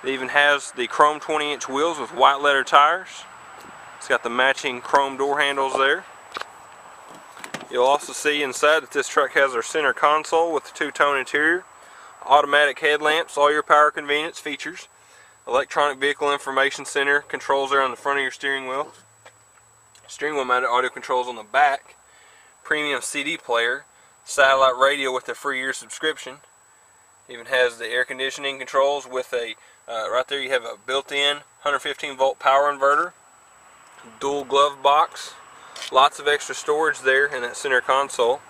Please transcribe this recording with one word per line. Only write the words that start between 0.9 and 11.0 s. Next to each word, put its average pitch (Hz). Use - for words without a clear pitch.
twenty 151
inch 123
wheels 151
with 127
white 139
letter 143
tires. 165
It's -
got 120
the 120
matching 127
chrome 139
door 139
handles 139
there. 143
You'll 123
also 139
see 147
inside 147
that 139
this 143
truck 139
has 139
our 117
center 143
console 156
with 143
the -
two-tone 143